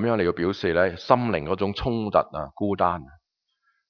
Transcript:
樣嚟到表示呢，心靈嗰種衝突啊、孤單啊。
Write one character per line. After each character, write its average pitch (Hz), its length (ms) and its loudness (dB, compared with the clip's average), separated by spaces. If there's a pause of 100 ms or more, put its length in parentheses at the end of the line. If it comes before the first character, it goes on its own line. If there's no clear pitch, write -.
樣 117 80 0
嚟 92 80 2
到 87 60 2
表 85 200 -2
示 95 220 -2
呢， 87 240 2
心 - 180 2
靈 113 300 0
嗰 90 100 -2
種 98 200 -2
衝 113 340 -2
突 92 80 4
啊、 73 380 -2
孤 101 200 -2
單 90 180 2
啊。 71 160 -10 (800)